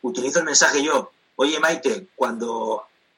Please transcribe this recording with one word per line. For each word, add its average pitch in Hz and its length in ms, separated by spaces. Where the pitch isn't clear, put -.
utilizo 127 380
el - 60
mensaje 147 360
yo. 143 300
"Oye, 151 240
Maite, 139 560
cuando 113 720